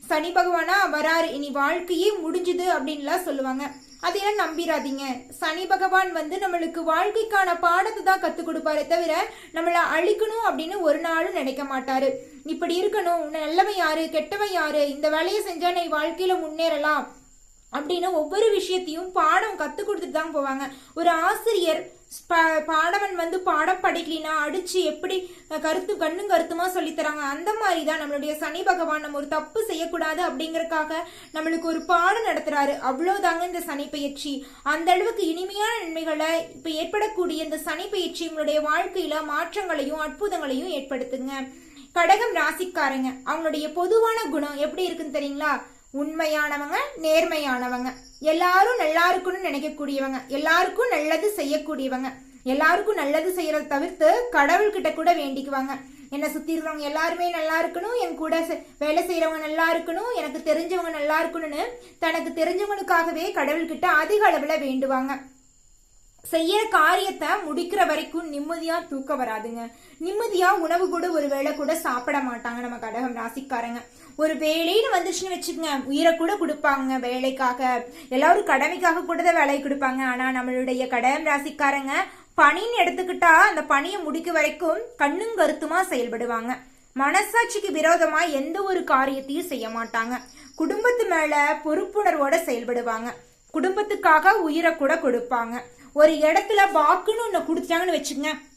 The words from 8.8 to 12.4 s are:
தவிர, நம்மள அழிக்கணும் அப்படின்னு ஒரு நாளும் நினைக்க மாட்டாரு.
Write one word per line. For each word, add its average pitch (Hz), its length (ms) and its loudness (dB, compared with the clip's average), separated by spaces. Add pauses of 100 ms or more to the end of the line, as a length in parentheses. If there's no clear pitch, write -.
தவிர, 339 420 0 (260)
நம்மள 339 220 0 (200)
அழிக்கணும் 427 520 2
அப்படின்னு 330 320 -4
ஒரு 302 180 4
நாளும் 339 420 -2
நினைக்க 269 220 -4
மாட்டாரு. 269 460 -2 (380)